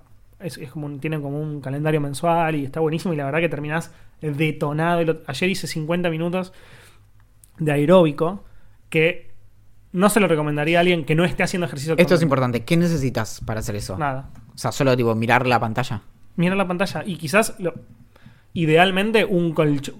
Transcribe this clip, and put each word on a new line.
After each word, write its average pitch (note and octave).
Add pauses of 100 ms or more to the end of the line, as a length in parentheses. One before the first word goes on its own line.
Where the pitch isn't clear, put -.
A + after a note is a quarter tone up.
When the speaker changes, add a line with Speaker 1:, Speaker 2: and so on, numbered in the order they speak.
(400)
Speaker 1:
es, F3+
es C#3
como D3+
un, C#3+
tienen D#3
como C#3+
un D3+
calendario D3
mensual D#3+
y C#3+
está C3+
buenísimo D#3+
y D3+
la C#3+
verdad C#3+
que E3+
terminás D3+ (300)
detonado. D#3
Y -
lo, D#3+
ayer F3+
hice G3
cincuenta E3+
minutos F3 (1040)
de D3+
aeróbico D#3+ (440)
que E3+ (640)
no F#3+
se A3
lo F#3+
recomendaría D3+
a -
alguien F3
que D#3
no E3+
esté F3
haciendo F3
ejercicio D#3
Speaker 2:
Esto F3+
es D#3+
Speaker 1:
con E3
Speaker 2:
importante. B2
¿Qué E3
necesitas C3+
para A2
hacer G#2
eso? G2
Speaker 1:
Nada. C3+ (240)
Speaker 2:
O -
sea, A#2+
solo, C3
tipo, A#2
mirar A#2
la A#2+
pantalla. A2+ (360)
Speaker 1:
Mirar F3+
la G3
pantalla F3
y F3+
quizás E3+
lo, E3+ (800)
idealmente F#3+
un F3
colch-, D3